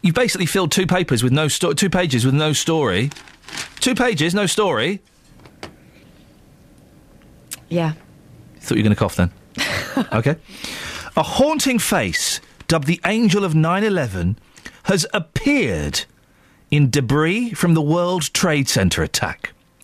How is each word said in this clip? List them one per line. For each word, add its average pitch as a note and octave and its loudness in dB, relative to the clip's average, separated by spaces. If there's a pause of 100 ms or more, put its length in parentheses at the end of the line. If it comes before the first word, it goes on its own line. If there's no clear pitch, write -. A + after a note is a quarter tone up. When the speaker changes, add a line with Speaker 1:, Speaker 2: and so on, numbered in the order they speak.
Speaker 1:
You've E3+ 2
basically A3+ 0
filled F#3 0
two F#3 2
papers E3+ 0
with B2 2
no D#3 2
sto-, E3 -2
two F#3 0
pages D#3 0
with C3+ 4
no D3+ 2
story. C3+ 0 (680)
Two B3+ 0
pages, F3 0
no G#3 2
story. F3+ 0 (2750)
Speaker 2:
Yeah. E3 0 (680)
Speaker 1:
Thought - -2
you G#2+ 2
were G#2+ 4
gonna G#2 4
cough G2+ 0
then. F2 2 (260)
Speaker 2:
<laughs> - -4
Speaker 1:
Okay. C#3 0 (800)
A D#3+ 2
haunting C4+ 0
face, - -2 (280)
dubbed D#3+ 0
the E3+ 0
Angel G3+ 2
of D#3+ 0
nine E3 2
eleven, A2+ 0 (460)
has F#3+ 0
appeared D3+ -2 (680)
in D3 4
debris D3+ 0
from E3+ 2
the D#3+ 2
World F3 0
Trade D3+ 0
Center F2+ 2
attack. - -6 (320)